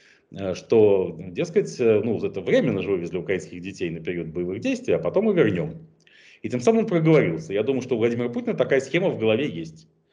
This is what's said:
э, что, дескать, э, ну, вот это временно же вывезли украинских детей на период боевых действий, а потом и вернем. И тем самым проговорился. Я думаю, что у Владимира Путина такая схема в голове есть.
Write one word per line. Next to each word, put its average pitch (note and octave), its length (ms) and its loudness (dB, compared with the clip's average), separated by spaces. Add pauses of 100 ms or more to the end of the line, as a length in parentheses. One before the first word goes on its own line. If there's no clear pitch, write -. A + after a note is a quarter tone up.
(320)
э, F#2+ 220 -4
что, G2 640 4
дескать, E3 600 -4
э, A2 240 4
ну, A#2 100 0
вот F2+ 100 -4
это F#2+ 160 -4
временно C3 420 2
же F2+ 80 -2
вывезли F2 280 -2
украинских F2+ 420 -6
детей F#2 300 -6
на E2 100 -8
период E2+ 280 -6
боевых F2 320 -6
действий, B3 340 0
а E2 40 2
потом F#3 320 0
и G3 40 2
вернем. G2 520 -2 (560)
И A2 60 -6
тем B2 120 -4
самым A3 260 2
проговорился. A#2+ 640 2
Я G2+ 100 0
думаю, C3 200 -2
что A#2+ 140 -2
у - 20 -2
Владимира A#2 320 0
Путина A#3+ 240 -4
такая C3+ 260 2
схема E3+ 300 0
в A#2 80 -4
голове A2 300 2
есть. D#2+ 380 -12 (260)